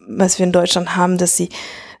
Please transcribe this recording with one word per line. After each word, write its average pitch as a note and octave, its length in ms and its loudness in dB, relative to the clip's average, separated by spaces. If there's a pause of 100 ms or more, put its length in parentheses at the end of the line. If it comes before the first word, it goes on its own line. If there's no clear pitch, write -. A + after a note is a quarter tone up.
was F#3 320 0
wir F#3 60 2
in F3+ 80 2
Deutschland F3 420 0
haben, F3+ 220 2
dass F3 180 0
die, F3 140 -2 (500)